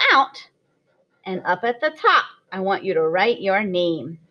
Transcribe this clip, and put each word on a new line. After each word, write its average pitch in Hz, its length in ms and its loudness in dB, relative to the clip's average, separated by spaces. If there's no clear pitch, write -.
out, - 300 2
and 185 200 -6
up 180 200 -2
at 240 160 -2
the 311 100 0
top, 330 340 2
I 190 100 -8
want 190 220 -2
you 190 120 -2
to 160 120 2
write 190 340 2
your 196 220 0
name. 170 560 -2